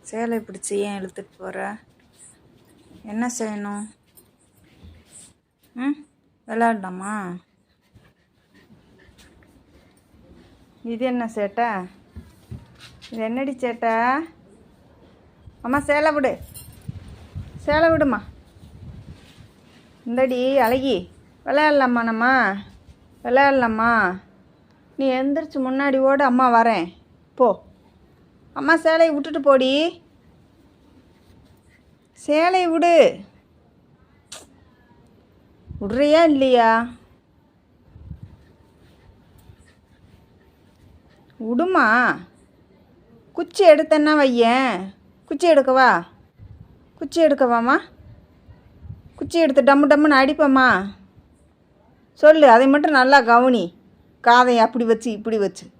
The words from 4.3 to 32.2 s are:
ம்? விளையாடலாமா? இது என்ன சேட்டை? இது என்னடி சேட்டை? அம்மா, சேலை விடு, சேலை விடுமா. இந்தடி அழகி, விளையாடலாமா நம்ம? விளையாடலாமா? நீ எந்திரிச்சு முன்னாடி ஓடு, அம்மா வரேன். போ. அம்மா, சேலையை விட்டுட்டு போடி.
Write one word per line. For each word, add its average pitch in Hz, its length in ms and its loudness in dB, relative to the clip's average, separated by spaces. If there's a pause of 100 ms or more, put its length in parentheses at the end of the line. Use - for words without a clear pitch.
ம்? 277 220 -6 (500)
விளையாடலாமா? 208 680 -6 (3750)
இது 233 220 -8
என்ன 247 200 -4 (100)
சேட்டை? 214 340 -4 (1400)
இது 226 180 -10
என்னடி 269 240 -8 (100)
சேட்டை? 233 320 -4 (1700)
அம்மா, 262 280 -4
சேலை 294 260 0
விடு, 262 180 -2 (1300)
சேலை 311 280 0
விடுமா. 277 280 -2 (1800)
இந்தடி 247 360 -2 (160)
அழகி, 254 400 0 (480)
விளையாடலாமா 269 640 0
நம்ம? 226 160 -4 (1000)
விளையாடலாமா? 240 680 0 (1080)
நீ 269 60 -4 (120)
எந்திரிச்சு 285 480 -6
முன்னாடி 269 320 -2 (120)
ஓடு, 277 180 0
அம்மா 247 260 2
வரேன். 220 320 2 (520)
போ. 247 100 2 (1080)
அம்மா, 277 180 0 (120)
சேலையை 320 280 2
விட்டுட்டு 302 340 -8
போடி. 262 220 2 (2500)